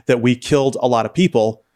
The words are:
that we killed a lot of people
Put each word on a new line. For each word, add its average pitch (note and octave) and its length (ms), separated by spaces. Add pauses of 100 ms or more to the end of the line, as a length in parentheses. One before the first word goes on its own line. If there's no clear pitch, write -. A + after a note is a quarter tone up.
that B2 160
we B2 120
killed C3+ 460
a B2+ 80
lot A2+ 160
of - 80
people A2+ 500 (140)